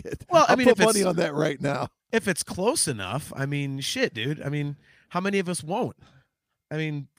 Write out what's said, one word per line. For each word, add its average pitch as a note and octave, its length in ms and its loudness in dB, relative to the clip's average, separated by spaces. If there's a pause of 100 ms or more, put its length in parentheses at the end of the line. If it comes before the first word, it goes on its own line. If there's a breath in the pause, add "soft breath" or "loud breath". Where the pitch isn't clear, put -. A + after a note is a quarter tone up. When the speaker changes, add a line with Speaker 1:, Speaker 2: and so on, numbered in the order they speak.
Speaker 1:
it. - 260 -10
Speaker 2:
Well, D#4+ 180 6
I - 40 4
Speaker 1:
I'll - 40 6
Speaker 2:
mean, B3+ 120 6
Speaker 1:
put A#3 100 8
Speaker 2:
if G#3 80 6
Speaker 1:
money G#3+ 140 4
Speaker 2:
it's F#3 80 2
Speaker 1:
on F3 80 2
that E3 180 0
right D3+ 260 0
now. C#3 280 -2 (240)
Speaker 2:
if A3 160 2
it's F3+ 160 -2
close G#3+ 420 0
enough, A2+ 480 -4
I C3+ 120 -4
mean, C#3 340 -4
shit, B3+ 340 -2
dude. B2 260 -4
I - 100 -8
mean, C#3+ 260 -4 (320 soft breath)
how F3 120 -4
many G3 200 0
of F3 80 -4
us F3+ 160 -6
won't? E3+ 320 -4 (760 soft breath)
I D3+ 60 -6
mean, D3+ 320 -4 (100)